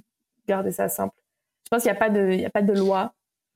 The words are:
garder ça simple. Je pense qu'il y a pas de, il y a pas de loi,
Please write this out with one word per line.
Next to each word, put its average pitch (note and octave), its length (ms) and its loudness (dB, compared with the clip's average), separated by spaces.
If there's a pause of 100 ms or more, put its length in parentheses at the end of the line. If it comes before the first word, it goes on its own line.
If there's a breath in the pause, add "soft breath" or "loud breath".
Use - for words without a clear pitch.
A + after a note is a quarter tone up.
(480)
garder G3 240 -2
ça G3 160 -4
simple. - 260 -6 (500)
Je - 60 -20
pense A#3 120 0
qu'il G3+ 100 2
y - 20 -8
a - 40 -6
pas A3 120 2
de, G3 220 2
il F#3 80 0
y - 40 -4
a - 60 -6
pas G#3 120 0
de G3+ 100 4
loi, G3 420 0 (420)